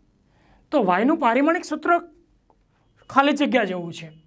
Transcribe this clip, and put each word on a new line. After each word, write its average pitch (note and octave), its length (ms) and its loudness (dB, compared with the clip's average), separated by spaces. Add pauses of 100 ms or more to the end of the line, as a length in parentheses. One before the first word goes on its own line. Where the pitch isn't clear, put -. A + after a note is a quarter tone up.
(720)
તો C#4 120 2
વાયનું G3+ 340 2
પારિમાણિક C#4+ 480 0
સૂત્ર D4+ 240 -4 (1200)
ખાલી C#4 240 2
જગ્યા B3+ 300 0
જેવું F3+ 300 -6
છે. - 180 -18 (160)